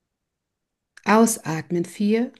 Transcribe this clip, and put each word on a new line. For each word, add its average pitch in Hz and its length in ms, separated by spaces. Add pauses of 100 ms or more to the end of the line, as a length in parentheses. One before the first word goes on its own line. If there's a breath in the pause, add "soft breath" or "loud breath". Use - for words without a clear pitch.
(1040)
Ausatmen, 180 800
vier. 220 560